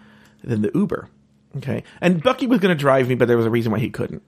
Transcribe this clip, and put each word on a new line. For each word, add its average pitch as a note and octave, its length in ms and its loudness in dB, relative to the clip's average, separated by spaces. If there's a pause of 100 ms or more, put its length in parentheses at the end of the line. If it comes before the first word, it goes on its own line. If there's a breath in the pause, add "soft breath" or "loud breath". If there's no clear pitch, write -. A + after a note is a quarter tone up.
(440 loud breath)
than A2+ 180 -2
the G#2+ 120 -2
Uber. - 360 -2 (480)
Okay. A#2+ 260 -6 (180 loud breath)
And F3+ 200 2
Bucky B3+ 260 0
was A#3 120 2
gonna F#3 160 2
drive C3+ 320 2
me, B2+ 80 0
but A#2+ 120 4
there A#2+ 100 4
was A2+ 80 2
a A2 40 0
reason A2+ 220 0
why G#2 80 0
he A#2 100 -2
couldn't. - 380 -8